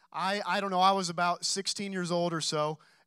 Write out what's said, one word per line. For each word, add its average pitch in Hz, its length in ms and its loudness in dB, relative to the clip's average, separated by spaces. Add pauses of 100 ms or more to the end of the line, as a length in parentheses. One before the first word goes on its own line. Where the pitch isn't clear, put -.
(120)
I, 190 320 -2
I 180 160 -2
don't 196 100 -4
know, 180 100 2
I 190 120 8
was 190 160 0
about 175 360 -2
sixteen 196 480 -4
years 180 180 -4
old 175 220 2
or 160 80 -2
so, 156 380 -2 (280)